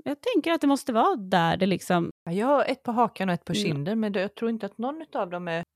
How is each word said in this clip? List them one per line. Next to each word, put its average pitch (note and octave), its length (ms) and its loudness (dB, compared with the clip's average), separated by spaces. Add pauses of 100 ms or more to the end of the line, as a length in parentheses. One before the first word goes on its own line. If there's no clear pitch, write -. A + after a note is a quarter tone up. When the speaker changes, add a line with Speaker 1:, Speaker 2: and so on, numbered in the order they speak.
Speaker 1:
Jag C#4 180 -6
tänker E4+ 300 0
att E4 100 0
det D4 60 2
måste C#4 260 0
vara D#4 220 4
där F3+ 420 2
det F#3+ 80 2
liksom F3 440 0 (140)
Speaker 2:
Ja, E3 80 -8
jag G#3 160 0
har C#4 180 4
ett - 180 -4
på B3 80 -4
hakan G#3+ 380 0
och F3 40 2
ett - 120 -4
på E3+ 80 -4
Speaker 1:
Mm. G#3 100 0
Speaker 2:
kinden, E3+ 360 -2
men G#3+ 120 0
det, G3 100 0
jag G3+ 140 -4
tror A3+ 160 -2
inte A3 140 -4
att - 120 -10
någon C#4+ 240 -4
utav A3+ 280 -4
dem F3 180 -6
är E3 160 -2 (120)